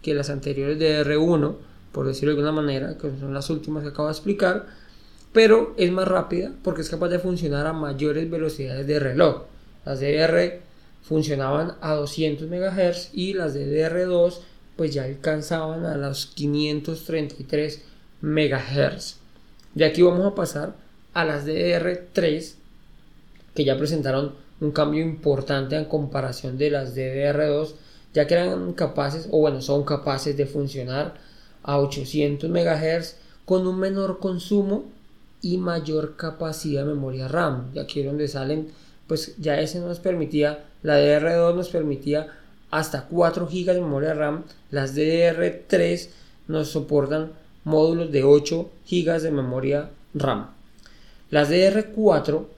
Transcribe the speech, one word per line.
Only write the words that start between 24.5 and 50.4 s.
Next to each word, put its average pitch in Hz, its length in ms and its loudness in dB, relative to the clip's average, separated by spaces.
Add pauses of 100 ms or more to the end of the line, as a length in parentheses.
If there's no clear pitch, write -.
un 147 120 -2
cambio 151 300 2
importante 139 760 0
en 156 80 -2
comparación 135 720 -4
de 147 120 2
las 135 240 -2
D 131 80 -4
D 131 200 -4
R 147 240 2
dos, 151 300 0 (360)
ya 147 140 4
que 170 80 2
eran 180 380 0
capaces, 151 580 -2
o 156 80 4
bueno, 143 240 4
son 143 220 0
capaces 143 520 -2
de 139 100 0
funcionar 139 680 -4 (480)
a 143 160 0
ochocientos 143 720 0
megahertz 165 680 0 (260)
con 185 220 2
un 185 120 -2
menor 196 400 -2
consumo 196 640 0 (560)
y 180 180 -2
mayor 156 580 -4
capacidad 156 640 -4
de 147 60 -2
memoria 131 400 -4
ram. 135 440 -2
Y - 60 -10
aquí 143 220 -6
es 139 60 -2
donde 147 200 -2
salen, 139 420 -4 (380)
pues, - 320 -4
ya 151 220 0
ese 156 180 -4
nos 175 220 -6
permitía, 151 640 0 (180)
la 151 140 2
D 147 100 6
D 147 60 6
R 156 220 4
dos 170 200 4
nos 180 140 -2
permitía 151 600 -2 (440)
hasta 151 320 -2
cuatro 170 420 2
gigas 180 300 0
de 180 60 0
memoria 151 300 0
ram, 151 300 -2 (300)
las 135 240 -2
D 151 80 2
D 165 220 4
R 175 420 0
tres 175 420 2 (380)
nos 156 200 -2
soportan 147 640 0 (300)
módulos 160 480 2
de 139 140 2
ocho 147 460 6 (140)
gigas 165 380 0
de 160 80 -2
memoria 139 600 -2 (240)
ram. 127 340 -2 (800)